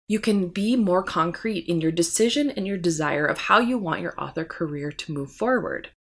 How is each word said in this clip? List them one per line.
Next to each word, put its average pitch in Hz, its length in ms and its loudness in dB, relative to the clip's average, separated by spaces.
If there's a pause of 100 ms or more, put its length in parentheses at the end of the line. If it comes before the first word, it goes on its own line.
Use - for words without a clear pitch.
you 208 140 0
can 202 280 2
be 202 280 0
more 190 260 4
concrete 185 640 -2
in 170 140 0
your 160 100 2
decision 226 600 2
and 202 160 -4
your 202 100 -2
desire 156 480 0
of 147 140 0
how - 200 4
you 247 200 2
want 170 240 -4
your 170 160 -6
author 139 260 -6
career 147 480 -6
to - 200 -10
move 139 200 -6
forward. 220 560 -2 (200)